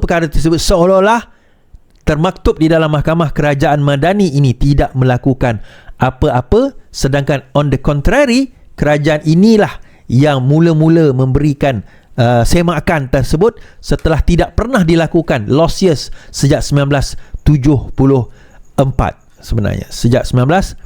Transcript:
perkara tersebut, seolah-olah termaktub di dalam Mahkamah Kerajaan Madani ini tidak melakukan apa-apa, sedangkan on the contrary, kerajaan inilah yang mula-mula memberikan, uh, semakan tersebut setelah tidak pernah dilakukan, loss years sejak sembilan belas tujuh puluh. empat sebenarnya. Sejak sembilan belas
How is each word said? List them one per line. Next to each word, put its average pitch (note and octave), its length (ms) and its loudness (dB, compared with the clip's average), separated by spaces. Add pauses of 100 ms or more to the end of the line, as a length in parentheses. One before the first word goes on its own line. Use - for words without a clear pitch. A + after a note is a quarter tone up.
perkara E3+ 240 -2
tersebut, D#3 320 0
seolah-olah F#3+ 720 2 (720)
termaktub E3+ 560 -2
di D#3 80 2
dalam D#3+ 240 0
Mahkamah D#3 400 -2
Kerajaan D3 500 0
Madani D3 540 0
ini C#3 160 2
tidak C#3+ 480 0
melakukan B2 640 0 (400)
apa-apa, D3+ 720 -2 (160)
sedangkan C#3 640 -4
on D3 160 0
the C3 80 0
contrary, A#3+ 720 0 (240)
kerajaan D3+ 480 0
inilah F#3+ 560 2 (320)
yang C#3 320 2
mula-mula D#3+ 720 2
memberikan, C#3 720 -2 (320)
uh, A#2+ 240 2
semakan D#3+ 720 0
tersebut D#3 480 0 (160)
setelah D3 440 -2
tidak - 360 0
pernah A#3 240 0
dilakukan, D#3+ 640 0
loss D#3+ 400 0
years D3+ 240 -2 (240)
sejak - 320 0
sembilan C#3+ 240 0
belas C#3 240 -2 (320)
tujuh C#3+ 480 2
puluh. C3+ 320 2 (520)
empat C3 400 -2 (200)
sebenarnya. G2 520 -4
Sejak - 360 0
sembilan B2 200 0
belas F3+ 280 0 (120)